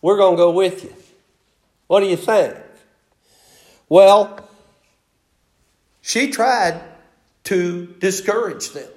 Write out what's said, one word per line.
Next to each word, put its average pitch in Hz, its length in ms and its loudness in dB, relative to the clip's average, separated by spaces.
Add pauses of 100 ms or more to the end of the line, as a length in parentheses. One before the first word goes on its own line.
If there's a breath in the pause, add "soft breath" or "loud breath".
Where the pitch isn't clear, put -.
we're 196 160 0
gonna 185 180 4
go 175 140 4
with 185 340 -4
you. - 80 -20 (920)
What 196 140 2
do 196 60 -2
you 180 100 -2
think?" 180 380 -2 (1300 soft breath)
Well, 196 600 4 (1500)
she 277 300 -4
tried 220 500 -2 (640)
to 175 420 -4 (120)
discourage 196 720 -6
them. - 260 -18